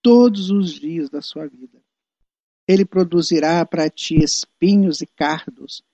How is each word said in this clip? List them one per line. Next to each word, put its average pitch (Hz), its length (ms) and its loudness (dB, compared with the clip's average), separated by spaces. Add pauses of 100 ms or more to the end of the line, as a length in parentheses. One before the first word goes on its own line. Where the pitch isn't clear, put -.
todos 240 480 4
os 190 240 -2
dias 147 380 -8
da 143 100 -10
sua 156 260 -14
vida. 127 320 -20 (880)
Ele 190 200 2
produzirá 170 800 0
para 156 240 -4
ti - 340 -6
espinhos 185 760 0
e - 40 -12
cardos 143 880 -8